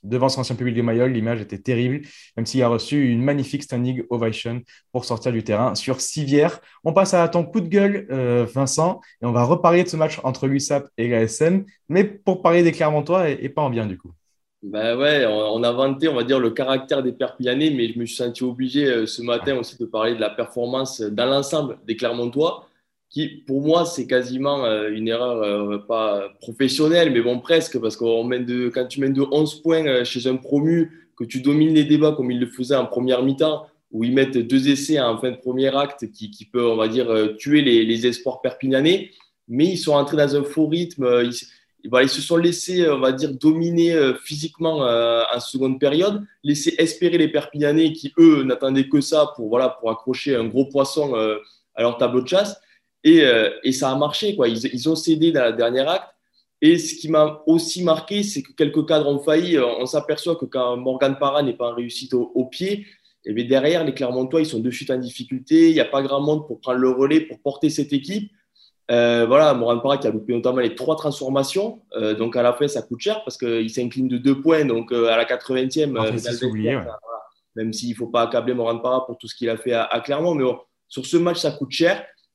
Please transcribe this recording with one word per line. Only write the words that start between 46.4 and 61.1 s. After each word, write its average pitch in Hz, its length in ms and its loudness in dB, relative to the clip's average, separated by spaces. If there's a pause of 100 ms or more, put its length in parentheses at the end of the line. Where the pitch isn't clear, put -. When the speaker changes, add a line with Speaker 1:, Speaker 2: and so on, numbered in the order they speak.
Speaker 2:
laisser 147 340 0
espérer 165 400 2
les 151 120 4
Perpignanais 147 600 0
qui, 143 280 -12
eux, 151 240 8
n'attendaient 135 440 0
que 143 140 2
ça 151 340 2
pour, 110 140 -8
voilà, 123 200 2 (100)
pour 113 100 -2
accrocher 127 460 -2
un 113 100 0
gros 120 200 2
poisson, 139 500 0
euh, 110 220 0 (360)
à 113 80 -4
leur 120 160 2
tableau 127 240 2
de 123 60 -10
chasse. 202 280 0 (500)
Et, 160 180 10
euh, 117 260 6 (140)
et 131 80 0
ça 131 200 0
a 135 40 0
marché, 151 400 -2
quoi. 127 140 2
Ils, 113 100 -2 (140)
ils 127 160 -2
ont 160 60 2
cédé 160 360 2
dans 123 180 2
le 110 60 -4
dernier 120 320 0
acte. 180 220 -4 (520)
Et 165 160 6
ce - 180 -6
qui - 120 -12
m'a 151 400 2
aussi 165 340 2
marqué, 175 420 0
c'est 202 180 -6
que - 100 -16
quelques 151 340 0
cadres 151 220 2
ont 143 120 0
failli. 160 360 2
Euh, 127 100 4 (140)
on 127 60 -2
s'aperçoit 151 500 -2
que 156 80 -8
quand 123 320 -2
Morgan 131 420 -2